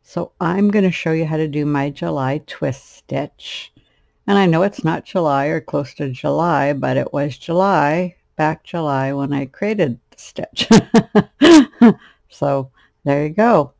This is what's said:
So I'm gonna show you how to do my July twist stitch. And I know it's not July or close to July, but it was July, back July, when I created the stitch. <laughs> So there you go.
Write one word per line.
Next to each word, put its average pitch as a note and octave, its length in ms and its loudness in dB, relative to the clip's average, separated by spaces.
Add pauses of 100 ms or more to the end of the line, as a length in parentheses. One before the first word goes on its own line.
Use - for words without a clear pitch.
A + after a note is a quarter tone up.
So - 380 -10
I'm G3 320 0
gonna G3 200 2
show E3 200 -6
you D#3+ 140 -2
how D#3 100 -4
to D#3 100 -2
do D3 200 -4
my C#3+ 240 -2
July D3 580 -6
twist - 480 -8
stitch. - 760 -12 (520)
And G3+ 120 2
I G3 80 4
know E3 160 2
it's G3+ 240 -2
not D#3+ 180 -2
July D3 440 -2
or D#3+ 120 -2
close D3 360 -8
to C#3+ 140 -6
July, C#3+ 640 -2
but C3+ 240 -2
it C3+ 160 -4
was C#3+ 260 -6
July, E3+ 760 0 (220)
back D#3 260 -2
July, C#3 480 -4
when C#3 220 -4
I C#3 140 -6
created F#3+ 520 -4 (100)
the - 80 -20
stitch. - 520 -10 (1120)
<laughs> A3+ 180 6 (300)
So C#3 420 -4 (320)
there C#3+ 200 0
you D3+ 60 -4
go. G3+ 500 2